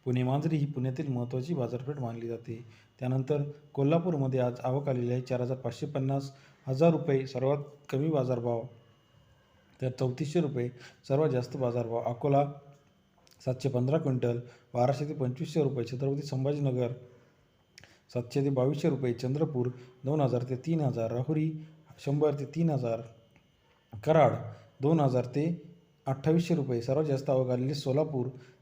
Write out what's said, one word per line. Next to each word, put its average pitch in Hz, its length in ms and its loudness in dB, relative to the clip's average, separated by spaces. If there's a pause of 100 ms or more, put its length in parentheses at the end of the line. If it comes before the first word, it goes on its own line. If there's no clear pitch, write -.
पुणे 127 180 2
मांजरी 143 320 0
ही 147 100 2
पुण्यातील 131 420 -4
महत्त्वाची 127 460 -2
बाजारपेठ 123 460 -4
मानली 117 280 -6
जाते. 113 380 -8 (340)
त्यानंतर 131 420 0 (320)
कोल्हापूरमध्ये 143 680 2
आज 123 200 0
आवक 139 300 -2
आलेली 123 220 0
आहे 127 100 0
चार 123 200 -2
हजार 127 160 -2
पाचशे 123 280 -6
पन्नास, 139 460 -2 (360)
हजार 147 240 6
रुपये 135 360 2
सर्वात 131 300 2 (320)
कमी 139 180 0
बाजारभाव, 120 560 0 (1160)
तर 131 80 -2
चौतीसशे 135 520 0
रुपये 127 280 -2 (380)
सर्वात 147 220 4
जास्त 127 280 -2
बाजारभाव. 120 460 0
अकोला 143 480 2 (920)
सातशे 131 240 -2
पंधरा 127 280 2
क्विंटल, 123 420 0 (340)
बाराशे 131 340 2
ते 156 60 -6
पंचवीसशे 143 500 -2
रुपये. 127 220 -2
छत्रपती 135 360 -2
संभाजीनगर 131 720 0 (1200)
सातशे 123 280 -2
ते 139 80 2
बावीसशे 139 400 2
रुपये, 127 240 0
चंद्रपूर 131 540 0 (380)
दोन 151 160 2
हजार 123 220 2
ते 127 120 -4
तीन 160 260 -2
हजार, 113 300 0
राहुरी 156 480 -2 (460)
शंभर 147 280 2
ते 139 120 -4
तीन 160 240 0
हजार, 120 320 0 (1040)
कराड 147 280 6 (480)
दोन 156 180 4
हजार 127 260 4
ते 160 360 -2 (440)
अठ्ठावीसशे 160 500 2
रुपये. 127 260 0
सर्वात 135 240 0
जास्त 135 240 -2
आवक 131 200 2
आलेली 127 240 0
सोलापूर, 139 540 0 (340)